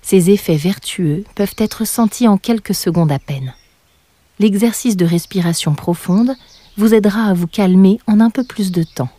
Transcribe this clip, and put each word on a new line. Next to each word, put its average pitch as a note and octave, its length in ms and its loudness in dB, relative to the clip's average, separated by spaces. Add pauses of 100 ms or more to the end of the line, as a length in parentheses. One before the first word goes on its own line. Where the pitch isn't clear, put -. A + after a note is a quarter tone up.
Ses F#3 260 2
effets F#3+ 300 2
vertueux F3 640 -4 (100)
peuvent G3+ 220 -4
être G#3+ 300 -4
sentis A#3 420 0
en G3+ 80 4
quelques G#3 380 -4
secondes E3 360 0
à C#3 80 -2
peine. C3 360 -10 (840)
L'exercice G#3+ 560 0
de F3 120 2
respiration E3+ 680 -2
profonde G3 600 -2 (420)
vous G#3+ 160 2
aidera G#3+ 320 2
à G3+ 80 0
vous F3 140 -2
calmer F#3+ 600 4
en G#3+ 140 2
un A3+ 80 4
peu B3 160 -2
plus G3 280 -6
de F3 100 -2
temps. D3+ 260 -6 (100)